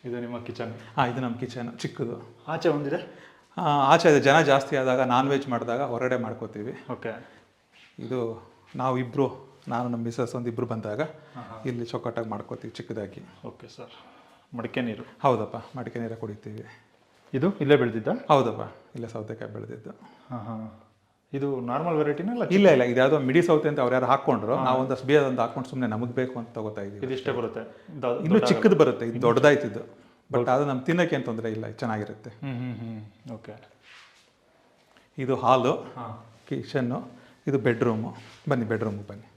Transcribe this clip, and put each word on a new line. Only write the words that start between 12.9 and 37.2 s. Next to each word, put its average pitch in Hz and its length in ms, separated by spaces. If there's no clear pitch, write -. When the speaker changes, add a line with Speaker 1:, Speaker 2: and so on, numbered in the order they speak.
Speaker 1:
ಓಕೆ - 200
ಸರ್. - 240
ಮಡಿಕೆ 117 260
ನೀರು? 113 220
Speaker 2:
ಹೌದಪ್ಪ, 113 540
ಮಡಿಕೆ 120 220
ನೀರೇ 113 160
ಕುಡಿತೀವಿ. 107 500
Speaker 1:
ಇದು 160 280
ಇಲ್ಲೇ 143 140
ಬೆಳೆದಿದ್ದ? 117 320
Speaker 2:
ಹೌದಪ್ಪ, 117 480
ಇಲ್ಲೇ 117 120
ಸೌತೆಕಾಯಿ 110 460
ಬೆಳೆದಿದ್ದು. 113 360
Speaker 1:
ಹಾ, 123 80
ಹಾ. 110 480
ಇದು 139 280
ನಾರ್ಮಲ್ 147 340
ವೆರೈಟಿನಾ 151 380
ಇಲ್ಲ 240 100
Speaker 2:
ಇಲ್ಲ, 190 260
ಇಲ್ಲ, 131 140
ಇದ್ಯಾವುದೋ 127 360
ಮಿಡಿ 135 220
ಸೌತೆ 156 280
ಅಂತ 147 100
ಅವ್ರು 123 160
ಯಾರು 123 100
ಹಾಕ್ಕೊಂಡ್ರು, 123 500
Speaker 1:
ಹಾ. 131 80
Speaker 2:
ನಾವು 131 180
ಒಂದಷ್ಟು 127 260
ಬೀಜ 147 100
ಒಂದು 127 240
ಹಾಕೊಂಡು 127 280
ಸುಮ್ನೆ 127 180
ನಮಗೆ 117 260
ಬೇಕು 127 260
ಅಂತ 113 100
ತಗೋತಾ 107 320
ಇದೀವಿ. 101 240
Speaker 1:
ಇದಿಷ್ಟೇ 131 260
ಬರುತ್ತೆ? 117 300
ದ-, 127 40
Speaker 2:
ಇನ್ನೂ 123 240
Speaker 1:
ದೊಡ್ಡ 196 160
Speaker 2:
ಚಿಕ್ಕದು 120 240
Speaker 1:
ಆಗಲ್ಲ? 156 140
Speaker 2:
ಬರುತ್ತೆ, 117 220
ಇದು 117 160
ದೊಡ್ಡದಾಯ್ತು 127 460
ಇದು. 107 120
But - 540
Speaker 1:
ದೊಡ್ಡ- 123 200
Speaker 2:
ಅದು 143 120
ನಮ್ಗೆ 131 200
ತಿನ್ನಕ್ಕೆ 165 300
ಏನ್ 127 100
ತೊಂದ್ರೆ 113 260
ಇಲ್ಲ, 107 180
ಚೆನ್ನಾಗಿರುತ್ತೆ. 107 600
Speaker 1:
ಹ್ಮ್, 131 280
ಹ್ಮ್, 123 220
ಹ್ಮ್. 113 560
ಓಕೆ. 107 340
Speaker 2:
ಇದು 131 180
ಹಾಲು, 127 380
Speaker 1:
ಹಾ. - 540
Speaker 2:
ಕಿಚನ್ನು, 131 580